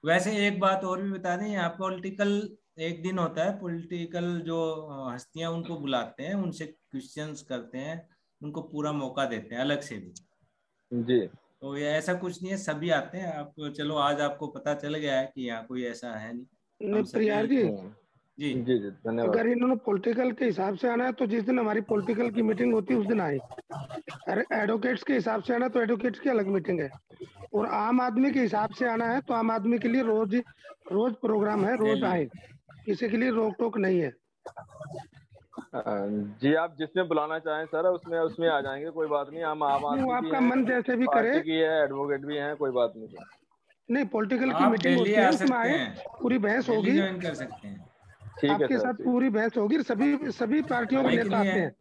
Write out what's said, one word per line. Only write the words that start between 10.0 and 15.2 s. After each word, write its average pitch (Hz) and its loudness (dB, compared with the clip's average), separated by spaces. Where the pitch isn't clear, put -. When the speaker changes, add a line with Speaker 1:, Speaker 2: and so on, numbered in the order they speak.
Speaker 2:
जी। 120 2
Speaker 1:
तो 139 -10
ये 147 -4
ऐसा 156 0
कुछ 180 -6
नहीं 185 -6
है, 196 -4
सभी 160 -4
आते 151 0
हैं। 175 -6
आप 147 -8
चलो, 147 -4
आज 143 2
आपको 147 -2
पता 147 -4
चल 147 -6
गया 143 0
है 131 -2